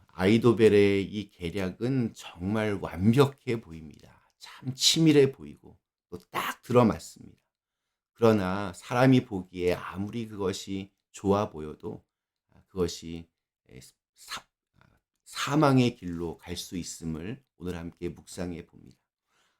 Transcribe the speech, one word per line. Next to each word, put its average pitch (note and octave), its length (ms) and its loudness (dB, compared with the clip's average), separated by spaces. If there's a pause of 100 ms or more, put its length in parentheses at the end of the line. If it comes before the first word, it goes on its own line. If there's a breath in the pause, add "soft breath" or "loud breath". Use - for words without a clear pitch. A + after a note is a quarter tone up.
(120)
아이도벨의 G2+ 920 4
이 G2+ 260 -10
계략은 G2 840 -4
정말 G#2 600 -4
완벽해 A2+ 880 0
보입니다. - 800 -20
참 - 360 -14
치밀해 D3 580 4
보이고 - 440 -20 (340)
또 F2+ 80 -14 (120)
딱 - 320 -8
들어맞습니다. - 760 0 (760)
그러나 G2+ 640 0
사람이 B2+ 500 4
보기에 F2+ 500 -2
아무리 G2+ 540 -8
그것이 G2 640 -6 (220)
좋아 G#2 380 -2
보여도 D#2 540 -14 (640)
그것이 E2+ 600 -6 (840)
사-, - 300 -16 (800)
사망의 C3+ 720 2
길로 E2+ 420 -8
갈 F2 180 -12
수 - 200 -12
있음을 E2+ 680 -10 (160)
오늘 F2 180 -8
함께 E2+ 320 -12
묵상해 F2 580 -12
봅니다. - 320 -20 (600)